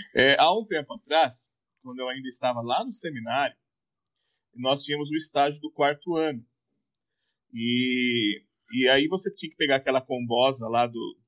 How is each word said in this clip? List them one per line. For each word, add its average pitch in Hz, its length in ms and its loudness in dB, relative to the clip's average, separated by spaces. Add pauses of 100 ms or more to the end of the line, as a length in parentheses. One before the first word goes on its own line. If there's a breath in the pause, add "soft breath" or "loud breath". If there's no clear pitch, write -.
(140 loud breath)
é, 135 240 6
há 160 140 6
um 220 140 -2
tempo 151 280 -6
atrás, 143 540 0 (340)
quando 127 180 -12
eu 127 80 -4
ainda 131 200 -10
estava 123 320 -4
lá 127 240 -4
no 262 80 -10
seminário, 131 640 -6 (1000)
nós 131 280 0
tínhamos 147 260 -6
o 151 80 -4
estágio 147 440 0
do 156 120 -10
quarto 147 440 -2
ano. 151 280 -2 (1080)
E, 120 880 0 (300)
e 127 160 2
aí 139 200 6
você 185 260 -4
tinha 160 160 -12
que - 60 -20
pegar 139 200 2
aquela 135 260 0
combosa 123 680 0
lá 117 180 2
do, 117 300 -10 (120)